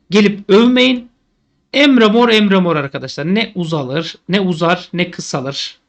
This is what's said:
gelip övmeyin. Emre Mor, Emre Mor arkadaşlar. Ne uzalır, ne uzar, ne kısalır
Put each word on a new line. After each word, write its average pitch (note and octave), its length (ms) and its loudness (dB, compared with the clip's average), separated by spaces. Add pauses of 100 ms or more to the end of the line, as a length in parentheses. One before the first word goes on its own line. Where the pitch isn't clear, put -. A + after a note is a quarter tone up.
gelip G#3 400 2
övmeyin. B3 600 2 (640)
Emre C4 340 4
Mor, A#3 220 2
Emre G#3 300 2
Mor E3+ 160 0
arkadaşlar. C#3+ 600 -6
Ne A3 200 -2
uzalır, D#3 600 -6 (140)
ne G3 120 0
uzar, F3 520 -2
ne F3 180 -4
kısalır C#3 680 -10 (120)